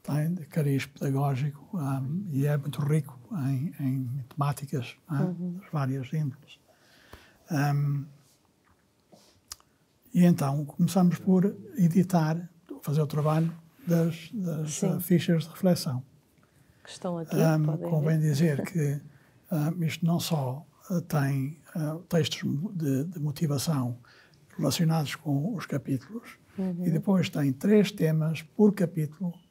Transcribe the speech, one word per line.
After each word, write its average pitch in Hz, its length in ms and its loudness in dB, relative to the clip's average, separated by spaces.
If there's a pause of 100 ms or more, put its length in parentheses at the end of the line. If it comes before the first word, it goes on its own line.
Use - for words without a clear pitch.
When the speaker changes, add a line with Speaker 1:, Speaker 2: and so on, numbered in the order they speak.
Speaker 1:
tem 151 320 -2
de 180 140 -8
cariz 143 400 0
pedagógico, 139 880 -2
ahm, 139 540 -2
e 139 160 0
é 147 100 2
muito 143 240 -4
rico 151 380 0 (280)
em, 139 320 -2
em 131 480 -2
temáticas, 143 680 -4 (120)
não 151 120 -4
é? 143 60 2
Speaker 2:
Uhum. 175 340 -6
Speaker 1:
Das - 120 -20
várias 135 400 -4
índoles. 151 480 -6 (920)
Ahm, 143 540 0 (2000)
e 180 120 8
então 147 400 2
começamos 175 540 2
por 185 260 4 (320)
editar, 170 720 2 (320)
fazer 151 200 0
o 147 60 0
trabalho 156 480 0 (320)
das, 165 460 0
das, 156 400 -4
Speaker 2:
Sim. - 220 0
Speaker 1:
eh, 180 40 -4
fichas 170 440 2
de - 80 -10
reflexão. 170 520 0 (800)
Speaker 2:
Que - 60 -20
estão 175 300 -6
aqui, 165 200 -2
Speaker 1:
Ahm, 156 240 6
Speaker 2:
podem 160 260 -2
Speaker 1:
convém 156 300 2
Speaker 2:
ver. 156 120 2
Speaker 1:
dizer 147 320 2
Speaker 2:
<laughs> - 20 -4
Speaker 1:
que, 143 340 -2 (520)
ahm, 165 320 0
isto 151 220 -2
não 139 140 2
só, 139 460 -4 (240)
eh, 175 120 0
tem, 139 600 -2 (140)
eh, 156 220 -4 (120)
textos 160 320 0 (320)
de, 143 320 0
de 180 140 -10
motivação 143 760 -2 (600)
relacionados 160 580 0
com 151 400 -2
os 165 100 -8
capítulos, 143 720 -6 (200)
Speaker 2:
Uhum. 180 280 -4
Speaker 1:
e 175 60 2
depois 175 380 2
tem 143 240 0
três 208 400 4
temas 156 480 0
por 208 320 4
capítulo 170 600 -2 (180)